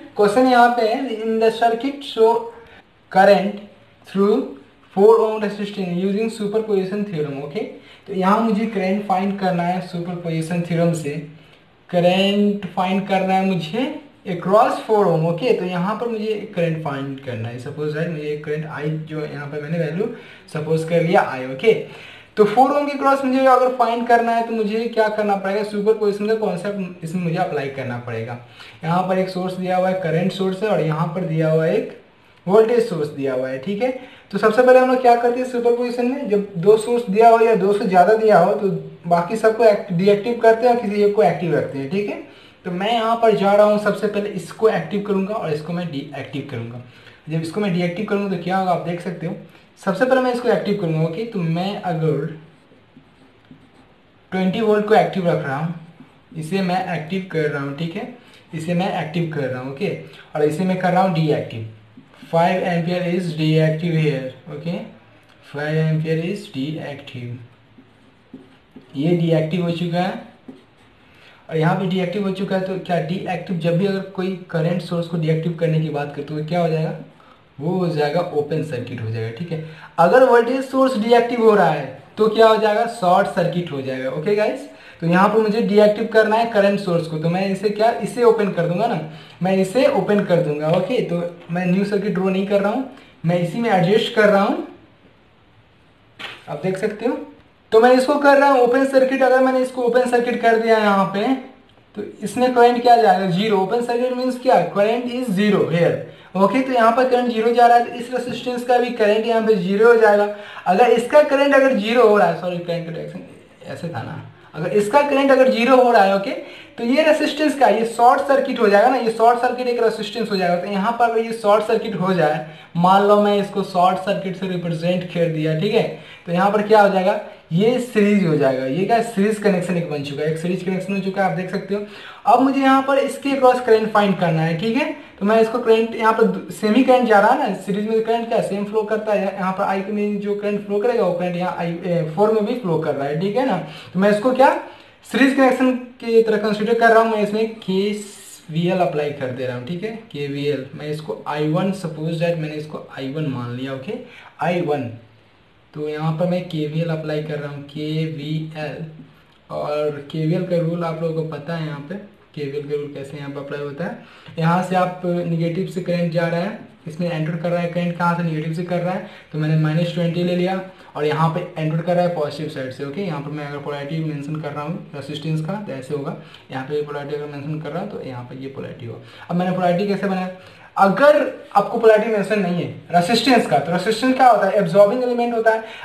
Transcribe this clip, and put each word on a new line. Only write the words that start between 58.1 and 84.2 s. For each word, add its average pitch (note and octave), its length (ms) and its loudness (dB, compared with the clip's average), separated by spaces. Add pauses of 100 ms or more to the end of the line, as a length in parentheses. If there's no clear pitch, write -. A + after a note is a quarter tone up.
इसे D#3+ 200 -4
मैं F#3 240 0
एक्टिव D#3+ 360 -4
कर C#3+ 80 -4
रहा B2 200 -6
हूँ, C3+ 100 -8
ओके, F#3 240 -4 (380)
और D3+ 100 0
इसे D#3 200 0
मैं F#3 140 0
कर F3+ 140 0
रहा F3+ 100 4
हूँ F#3+ 120 0
डीएक्टिव। B2 540 -2 (580)
Five F#3 380 2
ampere F3 460 -2
is F3+ 240 -2
deactive D#3 640 2
here, C#3 300 0 (240)
ओके, D#3 220 -8 (720)
five D3+ 320 -4
ampere D#3+ 480 0
is G3+ 240 -6
deactive। C3+ 800 -8 (1600)
ये E3 200 2
डीएक्टिव D#3+ 460 0
हो E3+ 100 -2
चुका E3+ 280 -4
है, F#3+ 120 -2 (1400)
और D#3 60 -4
यहाँ E3 200 2
पे F#3+ 100 -2
डीएक्टिव F#3+ 400 -2
हो F#3+ 60 -2
चुका F#3+ 240 -4
है। F#3 60 -2
तो F#3 180 -6
क्या F3 220 -2
डीएक्टिव, F3 560 -6
जब E3+ 200 0
भी G3 80 0
अगर F#3+ 140 -2 (120)
कोई F#3 160 -4 (220)
करंट E3+ 320 -2
सोर्स E3+ 260 -4
को F3 100 -6
डीएक्टिव D#3+ 420 -2
करने D#3+ 200 2
की D#3 100 -2
बात C#3+ 260 -6
करते D3 180 -8
हो, D3+ 100 -6
क्या F3 160 -2
हो E3 80 2
जाएगा, D#3+ 260 -2 (640)
वो F3 200 -2
हो F3 120 0
जाएगा D3 300 0
ओपन D3+ 440 -2
सर्किट A2+ 380 -8
हो A2 80 -6
जाएगा, A2+ 280 -6
ठीक E3+ 140 -8
है। D#3+ 120 -8 (340)
अगर A3+ 260 6
वोल्टेज B3+ 400 4
सोर्स C4 340 0
डीएक्टिव A#3 460 2
हो A3 100 8
रहा F3 160 4
है - 280 -6 (200)
तो G#3+ 100 4
क्या A3 200 4
हो A3 80 4
जाएगा, G#3 360 0
शॉर्ट F#3 360 2
सर्किट E3+ 440 -2
हो C#3 100 -6
जाएगा, C3 280 -6
ओके D#3 260 -2